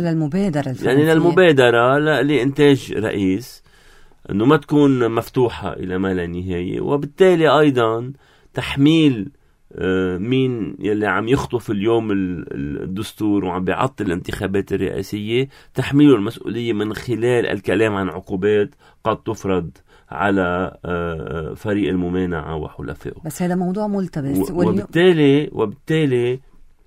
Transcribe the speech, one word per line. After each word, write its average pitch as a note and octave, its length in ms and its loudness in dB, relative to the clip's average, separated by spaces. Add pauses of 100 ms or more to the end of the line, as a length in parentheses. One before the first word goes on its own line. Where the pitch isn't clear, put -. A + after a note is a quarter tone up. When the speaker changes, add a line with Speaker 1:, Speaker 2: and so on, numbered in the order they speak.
(120)
Speaker 1:
للمبادرة D#3+ 560 -2
Speaker 2:
يعني C3 40 -4
Speaker 1:
الفرنسية؟ C#3+ 420 2
Speaker 2:
للمبادرة C#3+ 840 6
ل-، D3 300 2
لإنتاج C#3 640 2
رئيس، G2+ 720 -2 (680)
إنه G2+ 140 0
ما D3+ 120 6
تكون C#3 540 2
مفتوحة A2+ 640 -2
إلى F#2 240 -6
ما F#2+ 160 0
لا F2 140 -2
نهاية. F2+ 540 -6
وبالتالي D3 800 2
أيضا B2 540 2 (400)
تحميل، C#3 800 2 (420)
آه، F#2 440 0
مين A#2+ 600 -2
يلي G#2 280 -2
عم G2+ 200 -2
يخطف B2 440 -2
اليوم A2 400 0
ال-، F2+ 420 -4
ال-، C#2+ 300 -8
الدستور G2+ 640 -4
وعم F2+ 180 -4
بيعطل G2+ 420 -4
الانتخابات F#2+ 680 -4
الرئاسية، G#2 720 -4 (260)
تحميله C#3 420 6
المسؤولية A2+ 580 -4
من G#2+ 200 -4
خلال A#2+ 520 0
الكلام G#2 500 -2
عن F#2+ 140 -2
عقوبات G2 640 -2 (280)
قد G#2+ 140 -2
تفرض F#2 520 -4 (400)
على، F2+ 760 -2
آه، E2 680 -6
فريق G#2 360 -2
الممانعة F2 640 -4
وحلفائه. - 720 -12
Speaker 1:
بس D#3+ 160 -10
هذا F3+ 140 -2
موضوع F#3 320 -4
ملتبس F#3+ 640 -4
Speaker 2:
و-، E3 60 -8
Speaker 1:
واليوم F3 160 2
Speaker 2:
وبالتالي، D#3+ 800 4
وبالتالي B2 880 -2 (480)